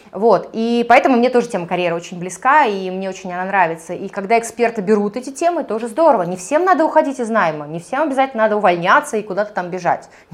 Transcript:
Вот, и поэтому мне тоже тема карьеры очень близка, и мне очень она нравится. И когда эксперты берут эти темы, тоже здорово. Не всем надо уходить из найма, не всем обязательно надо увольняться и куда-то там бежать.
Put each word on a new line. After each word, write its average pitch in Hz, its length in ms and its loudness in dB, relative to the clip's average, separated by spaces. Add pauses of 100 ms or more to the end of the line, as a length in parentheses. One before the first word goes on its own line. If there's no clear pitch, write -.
(140)
Вот, 196 400 2
и 233 340 0
поэтому 262 300 6
мне 247 120 4
тоже 240 200 2
тема 175 180 -6
карьеры 175 260 -2
очень 170 240 -8
близка, 254 460 2
и 190 260 -2
мне 190 200 -6
очень 190 240 -10
она 180 100 -6
нравится. 180 500 0
И 196 140 -8
когда 202 320 0
эксперты 226 420 -2
берут 202 360 0
эти 262 140 -12
темы, 330 340 -2
тоже 220 240 -6
здорово. 247 340 2
Не 175 140 -6
всем 302 260 -2
надо 330 220 2
уходить 302 340 0
из 220 100 -4
найма, 160 380 -2
не 165 120 -8
всем 262 240 -4
обязательно 262 400 -2
надо 214 120 2
увольняться 202 640 2
и 202 40 -4
куда-то 208 320 -6
там 180 160 -6
бежать. 170 380 -4 (260)